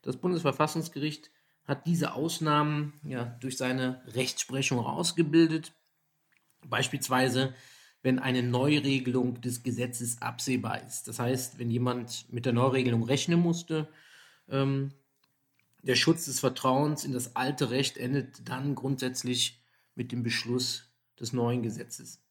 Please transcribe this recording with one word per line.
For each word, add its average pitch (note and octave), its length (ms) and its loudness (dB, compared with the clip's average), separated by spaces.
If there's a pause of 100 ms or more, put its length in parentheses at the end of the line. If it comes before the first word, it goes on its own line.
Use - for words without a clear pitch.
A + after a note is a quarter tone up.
Das C3 160 -6
Bundesverfassungsgericht D#3 1120 -2 (340)
hat C3+ 220 -2
diese E3 280 2
Ausnahmen, D3+ 800 2 (100)
ja, A#2+ 360 -6
durch C3 160 -6
seine B2+ 500 -2
Rechtsprechung B2+ 720 0
rausgebildet, D#3+ 960 2 (920)
beispielsweise B2+ 880 2 (480)
wenn B2+ 160 2
eine B2+ 240 0
Neuregelung B2+ 1000 2
des B2 220 -6
Gesetzes A#2+ 580 -4
absehbar A#2+ 640 -2
ist. - 240 -12
Das A#2 140 -8
heißt, B2+ 400 -2
wenn A#2+ 100 -2
jemand B2 640 -2
mit A#2 140 -2
der B2+ 60 2
Neuregelung B2 520 4
rechnen C#3+ 340 2
musste, E3 500 0 (600)
ähm, C#3 420 0 (920)
der - 120 2
Schutz E3 300 4
des C3 160 -4
Vertrauens C#3 640 2
in C#3 80 -4
das B2 240 -4
alte C3+ 340 0
Recht C3+ 260 -2
endet B2+ 520 -4
dann C3+ 260 -2
grundsätzlich B2+ 880 -2 (340)
mit B2 160 -6
dem A#2+ 140 -4
Beschluss A#2+ 680 -2 (300)
des A#2 120 -6
neuen A#2+ 300 0
Gesetzes. - 580 -10 (100)